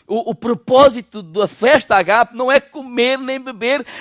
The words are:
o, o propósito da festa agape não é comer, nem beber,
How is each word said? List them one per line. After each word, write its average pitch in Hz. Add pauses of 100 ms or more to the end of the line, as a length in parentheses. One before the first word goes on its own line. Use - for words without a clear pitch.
o, 226
o -
propósito 240
da 180
festa 240
agape 208
não 254
é 277
comer, 262
nem 262
beber, 254 (160)